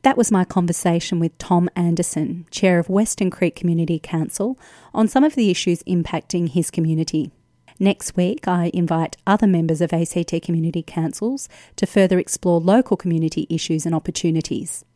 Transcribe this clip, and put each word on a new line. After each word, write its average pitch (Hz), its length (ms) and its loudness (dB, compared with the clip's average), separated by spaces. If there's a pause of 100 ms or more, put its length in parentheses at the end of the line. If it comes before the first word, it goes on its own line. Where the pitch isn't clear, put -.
That 262 140 4
was 233 140 2
my 185 140 4
conversation 170 720 0
with 165 180 -2
Tom 175 380 2
Anderson, 170 760 -2
Chair 180 300 2
of 165 100 -4
Western 196 400 0
Creek - 280 -2
Community 165 420 0
Council, 196 580 -4 (360)
on 220 160 2
some 269 160 4
of 302 100 0
the 214 160 2
issues 175 320 0
impacting 170 640 -2
his 160 220 -2
community. 160 580 0 (480)
Next - 380 0
week, 185 320 0
I 175 260 2
invite 165 440 0 (100)
other 202 200 4
members 165 340 2
of 165 100 0
A 170 140 0
C 170 180 -4
T 165 160 -4
Community 165 440 -2
Councils 214 680 -4 (260)
to 202 100 0
further 185 340 2
explore 170 420 0
local 202 340 2
community 160 540 -2
issues 160 360 -2
and 165 80 0
opportunities. - 920 -4 (100)